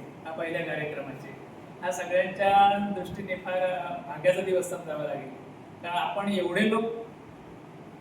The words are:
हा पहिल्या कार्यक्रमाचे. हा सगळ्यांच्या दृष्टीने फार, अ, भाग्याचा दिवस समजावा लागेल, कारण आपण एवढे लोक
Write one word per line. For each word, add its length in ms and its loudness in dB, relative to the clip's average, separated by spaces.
हा 60 -8
पहिल्या 300 -4
कार्यक्रमाचे. 720 -6
हा 100 0
सगळ्यांच्या 880 6
दृष्टीने 560 -4
फार, 180 -4
अ, 540 0
भाग्याचा 340 4
दिवस 280 2
समजावा 340 -4
लागेल, 260 -4
कारण 140 -2
आपण 340 0
एवढे 380 4
लोक 140 4